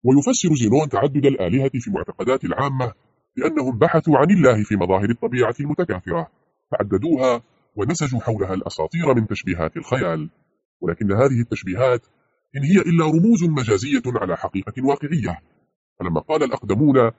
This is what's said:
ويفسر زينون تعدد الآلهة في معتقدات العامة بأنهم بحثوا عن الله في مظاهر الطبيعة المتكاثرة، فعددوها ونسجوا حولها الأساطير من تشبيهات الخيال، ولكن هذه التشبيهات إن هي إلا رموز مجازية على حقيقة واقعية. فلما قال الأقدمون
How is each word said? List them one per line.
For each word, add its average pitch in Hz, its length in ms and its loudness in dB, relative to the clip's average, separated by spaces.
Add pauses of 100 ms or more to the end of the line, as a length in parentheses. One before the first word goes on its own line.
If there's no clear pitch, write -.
ويفسر 147 520 4
زينون 127 340 2
تعدد 135 360 0
الآلهة 131 480 0
في 117 180 -6
معتقدات 107 540 -4
العامة 131 480 -2 (440)
بأنهم 127 400 -2
بحثوا 156 400 2
عن 151 140 4
الله 127 320 4
في 107 120 -2
مظاهر 95 340 0
الطبيعة 120 500 -2
المتكاثرة، 151 720 -4 (400)
فعددوها 123 720 0 (340)
ونسجوا 131 440 -2
حولها 98 340 -4
الأساطير 131 640 -2
من 107 120 0
تشبيهات 85 500 -4
الخيال، 131 520 -4 (520)
ولكن 98 300 -2
هذه 123 300 2
التشبيهات 120 640 -2 (500)
إن 139 80 -4
هي 175 180 4
إلا 165 240 2
رموز 170 380 4
مجازية 131 640 0
على 101 320 -4
حقيقة - 360 -6 (100)
واقعية. 139 560 -2 (600)
فلما 80 220 -2
قال 151 220 -2
الأقدمون 131 540 0 (220)